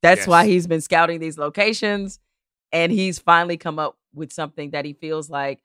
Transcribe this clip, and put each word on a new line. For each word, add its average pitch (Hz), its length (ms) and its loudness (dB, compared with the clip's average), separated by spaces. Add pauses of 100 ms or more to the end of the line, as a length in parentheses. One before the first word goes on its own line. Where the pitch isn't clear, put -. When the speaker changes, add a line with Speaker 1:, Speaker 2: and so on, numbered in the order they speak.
Speaker 1:
That's 190 240 6
why 175 160 8
Speaker 2:
Yes. 214 80 4
Speaker 1:
he's 175 160 2
been 165 140 -2
scouting 165 380 0
these 160 180 -10
locations, 202 800 -4 (520)
and 170 200 0
he's 185 280 -2
finally 170 380 2
come 156 220 -10
up 151 180 -6 (160)
with 147 200 -14
something 147 380 -10
that 147 140 -6
he 147 80 -12
feels 156 360 -8
like 139 340 -6